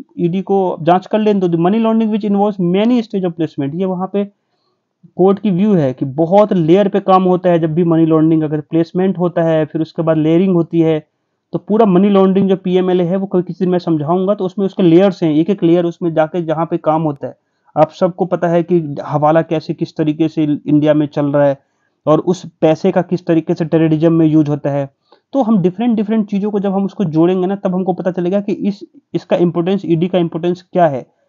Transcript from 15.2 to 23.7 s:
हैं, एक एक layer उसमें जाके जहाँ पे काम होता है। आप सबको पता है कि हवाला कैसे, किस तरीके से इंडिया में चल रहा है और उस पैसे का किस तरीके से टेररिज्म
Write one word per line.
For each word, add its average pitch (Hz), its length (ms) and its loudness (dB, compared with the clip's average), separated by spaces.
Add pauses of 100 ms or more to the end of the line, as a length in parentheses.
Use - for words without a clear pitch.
हैं, 156 120 0
एक 165 160 0
एक 196 120 -4
layer 170 220 2
उसमें 170 300 -4
जाके 156 280 -2
जहाँ 160 240 -4
पे 170 100 -4
काम 160 260 0
होता 143 240 -4
है। 127 100 -12 (400)
आप 156 140 4
सबको 185 340 -2
पता 175 240 -2
है 170 140 2
कि 165 420 -2
हवाला 151 380 2
कैसे, 156 320 -4
किस - 220 -10
तरीके 156 320 0
से 156 160 -2 (220)
इंडिया 147 280 4
में 151 120 0
चल 147 200 -4
रहा 143 200 2
है 139 120 0 (480)
और 151 140 4
उस 180 260 -2 (140)
पैसे 180 320 2
का 180 100 0
किस 175 240 -6
तरीके 165 280 0
से 170 100 -4
टेररिज्म 160 480 2